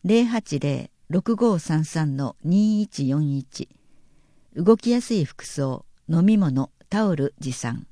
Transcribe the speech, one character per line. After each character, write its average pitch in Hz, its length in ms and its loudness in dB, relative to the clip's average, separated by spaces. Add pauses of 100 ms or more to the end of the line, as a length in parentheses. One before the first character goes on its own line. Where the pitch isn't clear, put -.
零 226 200 4
八 226 340 -2
零 135 320 -4 (180)
六 196 280 0
五 214 240 2
三 156 240 0
三 151 320 -2
の 139 260 -4
二 208 400 2
一 143 240 -4
四 139 300 0
一。 - 320 -10 (840)
動 208 220 6
き 240 140 -4
や 240 100 2
す 233 140 -4
い 170 100 2
服 - 220 -10
装、 135 380 -6 (240)
飲 165 160 2
み 214 140 6
物、 135 320 0 (180)
タ 214 180 0
オ 180 80 2
ル 139 240 -2
持 131 140 -6
参。 117 400 -8